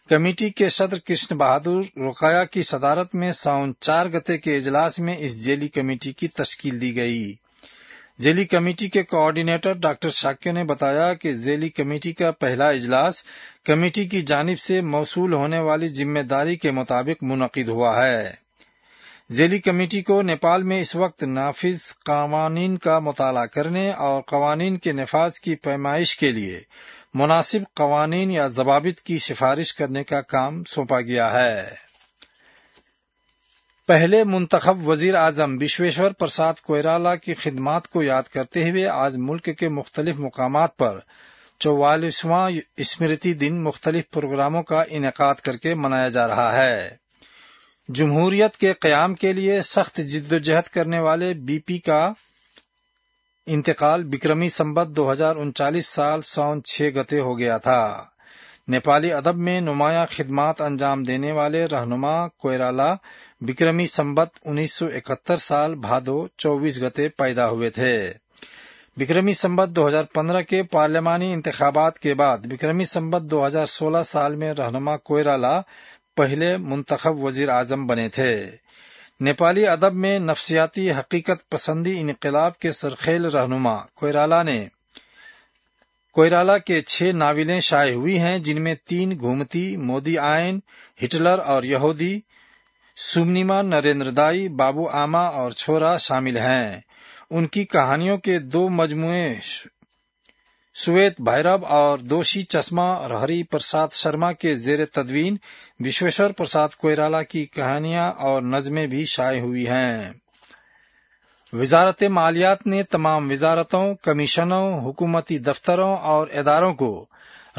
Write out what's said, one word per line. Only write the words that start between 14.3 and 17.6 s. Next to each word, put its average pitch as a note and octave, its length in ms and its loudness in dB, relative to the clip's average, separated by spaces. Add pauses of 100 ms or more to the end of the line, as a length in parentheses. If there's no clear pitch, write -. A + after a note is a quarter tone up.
سے F#3 220 0
موصول E3 520 -2
ہونے D3+ 260 0
والی D#3+ 280 0
ذمہ C#3+ 320 -2
داری C#3+ 360 0
کے D#3 160 -2
مطابق C3 520 -2
منعقد C3 440 -2